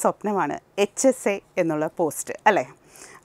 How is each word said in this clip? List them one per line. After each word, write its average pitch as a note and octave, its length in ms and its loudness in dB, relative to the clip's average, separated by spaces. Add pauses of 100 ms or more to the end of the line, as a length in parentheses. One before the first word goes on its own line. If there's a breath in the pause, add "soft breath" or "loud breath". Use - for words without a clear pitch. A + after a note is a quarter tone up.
സ്വപ്നമാണ് F3 540 -2 (280)
എച്ച് - 260 -2
എസ് A3 240 -2
എ - 20 -4 (260)
എന്നുള്ള D#3 260 0 (120)
പോസ്റ്റ്, - 340 -2 (140)
അല്ലേ? D#3+ 160 2 (600 loud breath)